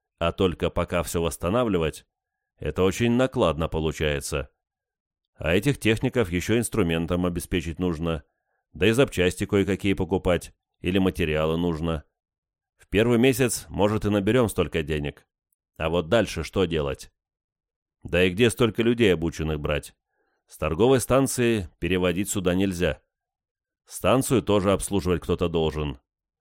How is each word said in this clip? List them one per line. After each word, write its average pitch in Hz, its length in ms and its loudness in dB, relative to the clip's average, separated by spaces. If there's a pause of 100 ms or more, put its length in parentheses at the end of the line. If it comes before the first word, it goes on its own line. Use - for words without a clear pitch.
(180)
а 82 140 0
только 87 380 0
пока 87 320 -2
всё 85 200 -4
восстанавливать, 87 840 -2 (520)
это 78 240 -4
очень 117 300 2
накладно 98 560 0
получается. 76 800 -4 (840)
А 80 200 -2
этих 117 240 0
техников 113 520 0
ещё 90 280 0
инструментом 87 680 0
обеспечить 85 520 -4
нужно, 82 440 -4 (520)
да 90 120 0
и 113 60 6
запчасти 92 540 0
кое-какие 98 480 0
покупать, 90 600 -2 (260)
или 92 180 0
материалы 80 580 0
нужно. 82 480 -2 (720)
В - 120 -20
первый 113 300 4
месяц, 123 520 2
может, 104 340 0
и 104 60 0
наберём 107 380 2
столько 85 340 -2
денег. 73 440 -6 (500)
А 80 120 -4
вот 82 200 0
дальше 107 340 0
что 95 220 -2
делать? 73 460 -4 (920)
Да 87 220 2
и 95 60 4
где 110 200 4
столько 113 320 0
людей 117 300 4
обученных 78 460 -2
брать? 73 360 -6 (520)
С - 120 -20
торговой 104 420 2
станции 120 680 0 (120)
переводить 90 500 0
сюда 90 240 0
нельзя. 90 480 0 (840)
Станцию 117 560 0
тоже 101 300 2
обслуживать 90 500 0
кто-то 87 260 -2
должен. 78 500 -2 (420)